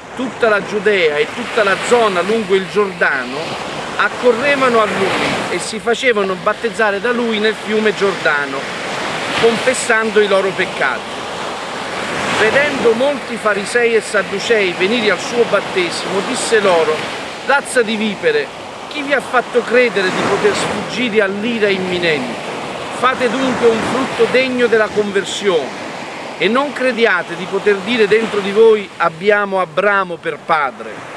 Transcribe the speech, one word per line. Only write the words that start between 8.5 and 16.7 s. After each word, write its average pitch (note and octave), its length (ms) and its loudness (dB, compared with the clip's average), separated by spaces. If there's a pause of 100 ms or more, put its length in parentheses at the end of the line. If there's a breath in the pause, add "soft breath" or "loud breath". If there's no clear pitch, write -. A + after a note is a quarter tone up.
confessando A3 800 2
i G#3 60 4
loro G3 220 2
peccati. D3 640 -2 (1300)
Vedendo B3 520 2
molti A#3+ 460 -2
farisei A3 580 0
e G#3+ 60 2
sadducei G3 760 0
venire G#3 340 2
al F3 80 0
suo A#3+ 240 0
battesimo, F#3 840 -2
disse A#3 320 0
loro: E3 340 4 (520)